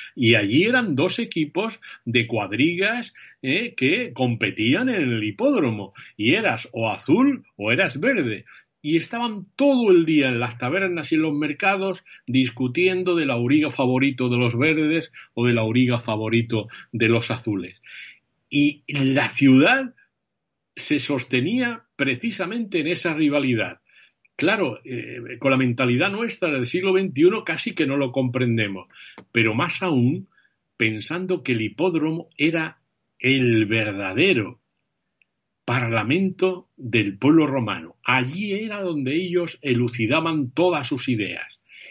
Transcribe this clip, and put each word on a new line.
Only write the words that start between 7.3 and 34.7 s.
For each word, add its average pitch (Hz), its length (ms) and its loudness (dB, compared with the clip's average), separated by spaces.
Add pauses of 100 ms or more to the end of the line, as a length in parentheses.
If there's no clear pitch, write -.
o 104 160 -2
eras 139 260 0
verde. 151 460 -2 (360)
Y 151 160 0
estaban 220 460 -6 (140)
todo 262 340 4
el 170 140 8
día 151 240 4
en 123 100 0
las 117 180 -4
tabernas 170 540 -2
y 160 60 2
en 156 60 4
los 156 120 0
mercados 190 680 -2 (240)
discutiendo 170 880 0
del 147 140 0
auriga 131 420 2
favorito 127 560 0
de 120 100 2
los 123 180 2
verdes 156 540 0 (240)
o 120 140 2
del 120 100 4
auriga 120 400 2
favorito 113 720 -2 (240)
de 113 160 2
los 117 240 0
azules. 101 500 -6 (640)
Y 143 380 0
la 135 440 0
ciudad 180 640 6 (800)
se - 260 -2
sostenía 170 840 -2 (120)
precisamente 190 840 -4
en 143 60 -2
esa 165 260 -2
rivalidad. 139 680 0 (560)
Claro, 175 480 -2
eh, - 360 -12 (180)
con 269 120 0
la - 80 4
mentalidad 127 520 2
nuestra 202 400 -4
del 127 160 -2
siglo 185 280 0
veintiuno 190 500 2
casi 165 300 -4
que 151 120 0
no 139 120 0
lo 135 120 0
comprendemos, 117 800 0 (440)
pero 110 220 2
más 165 280 -2
aún 156 460 0 (500)
pensando 151 640 -2
que 131 100 -2
el 113 80 0
hipódromo 160 800 -2
era 160 400 -2 (400)
el 123 480 2
verdadero 107 920 0 (1040)